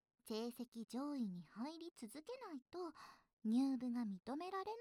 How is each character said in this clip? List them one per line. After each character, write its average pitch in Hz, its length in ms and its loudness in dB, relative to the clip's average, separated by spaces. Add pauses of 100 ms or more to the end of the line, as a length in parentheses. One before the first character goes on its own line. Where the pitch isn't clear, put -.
(260)
成 226 220 0
績 233 420 -6
上 285 240 0
位 254 100 2
に 175 300 -2
入 294 240 -4
り 330 180 -8
続 214 160 -8
け 277 60 -10
な 466 380 -6
い 254 40 -8 (120)
と 349 200 -2 (520)
入 262 320 8
部 247 160 0
が 247 100 2
認 208 320 -2
め 349 160 -2
ら 392 80 2
れ 381 60 2
な 415 160 0